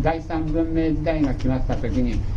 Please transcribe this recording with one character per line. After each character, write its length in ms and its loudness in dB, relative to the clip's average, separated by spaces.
第 220 0
三 240 -2
文 260 0
明 180 0
時 140 -2
代 180 0
が 120 2
来 140 0
ま 100 2
し 80 0
た 100 0
時 140 -2
に、 300 2